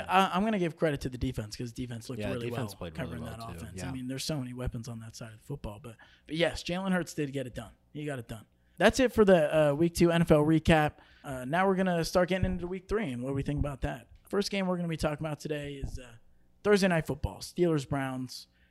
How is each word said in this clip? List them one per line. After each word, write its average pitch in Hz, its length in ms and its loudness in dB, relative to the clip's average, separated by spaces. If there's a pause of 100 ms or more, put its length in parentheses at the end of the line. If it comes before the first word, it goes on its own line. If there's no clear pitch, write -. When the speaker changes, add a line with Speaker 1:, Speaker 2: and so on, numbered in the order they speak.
Speaker 1:
gotta, 175 100 -4
Speaker 2:
'em. 190 180 6
Speaker 1:
I, 175 40 -2
I'm 196 80 2
gonna 220 160 0
give 165 160 -2
credit 147 240 0
to 139 80 -6
the 127 100 -8
defense 117 380 -6
'cause 120 160 -8
defense 120 360 -10
looked 117 120 -10
Speaker 2:
Yeah, 104 100 -4
Speaker 1:
really 120 200 -4
Speaker 2:
defense 117 220 -4
Speaker 1:
well - 60 -18
Speaker 2:
played 85 160 -10
Speaker 1:
covering 82 280 -8
Speaker 2:
really 80 140 -10
well, - 120 -12
Speaker 1:
that 85 100 -12
Speaker 2:
too. 80 60 -12
Speaker 1:
offense. 87 180 -10
I 90 40 -6
Speaker 2:
Yeah. 135 60 -6
Speaker 1:
mean, 127 140 -8
there's 131 180 -6
so 156 140 -2
many 127 160 -6
weapons 123 320 -6
on 117 140 -10
that 113 160 -16
side 113 160 -14
of 110 80 -20
the - 60 -20
football. 110 360 -10
But, 113 140 -16 (320)
but 156 80 -6
yes, 160 260 0
Jalen 185 300 -4
Hurts 175 220 -2
did 143 180 -4
get 131 160 -6
it - 80 -12
done. 110 160 -12 (200)
He - 120 -8
got 139 160 -8
it - 80 -14
done, 110 160 -12 (340)
that's 180 220 6
it 254 120 4
for 220 120 6
the, 156 460 8
uh, 143 40 2
week 170 200 2
two 170 160 6
N 170 120 4
F 165 80 2
L 151 140 8
recap. 156 480 4 (320)
Uh, 131 200 -8
now 170 220 2
we're 196 80 4
gonna 180 300 2
start 180 260 2
getting 185 160 2
into 180 200 -2
week 180 220 -8
three 196 240 -2
and 120 100 -6
what 135 120 -4
we 139 80 -2
think 143 160 -2
about 139 240 -4
that. 143 240 -6 (220)
First 196 220 -2
game 196 160 -2
we're 180 100 0
gonna 175 120 -4
be 160 80 -4
talking 151 280 -2
about 151 160 -6
today 147 340 -6
is, 135 240 -8
uh, 127 80 -14 (580)
Thursday 196 240 6
Night 165 180 2
Football, 110 320 -6
Steelers, 160 500 0
Browns. 131 580 -6 (240)